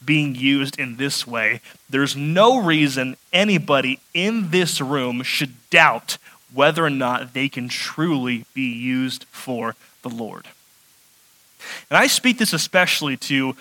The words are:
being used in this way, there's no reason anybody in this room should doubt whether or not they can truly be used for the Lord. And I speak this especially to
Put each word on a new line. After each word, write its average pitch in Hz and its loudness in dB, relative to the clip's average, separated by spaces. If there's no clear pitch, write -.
being 143 0
used 139 0
in 127 -8
this 139 -6
way, 113 -2
there's 135 0
no 185 4
reason 143 0
anybody 147 2
in 196 -2
this 175 0
room 127 -2
should 131 -4
doubt 151 4
whether 151 4
or 147 2
not 127 -2
they 135 -2
can 123 -8
truly 123 -2
be 131 -4
used 127 -4
for 117 -8
the 131 -12
Lord. 110 -12
And 151 4
I 240 6
speak 254 2
this 214 0
especially 156 0
to 135 -2